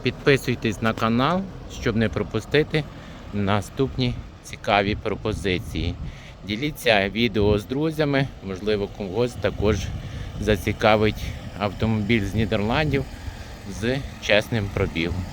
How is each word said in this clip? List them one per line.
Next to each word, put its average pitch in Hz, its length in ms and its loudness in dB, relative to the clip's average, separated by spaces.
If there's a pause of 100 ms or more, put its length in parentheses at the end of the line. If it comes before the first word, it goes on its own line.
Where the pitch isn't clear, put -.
Підписуйтесь 123 760 0
на 110 120 2
канал, 127 480 2 (400)
щоб 117 140 0
не 110 140 4
пропустити 147 720 0 (500)
наступні 104 800 0 (300)
цікаві 104 520 2
пропозиції. 87 1000 -2 (520)
Діліться 110 640 2
відео 104 500 4
з 104 60 -6
друзями, 143 640 0 (160)
можливо, 101 440 0
когось 110 460 -2
також 101 440 2 (640)
зацікавить 107 840 4 (360)
автомобіль 107 680 2
з 95 100 -4
Нідерландів 120 680 2 (760)
з 123 160 0 (240)
чесним 107 520 2
пробігом. 85 600 0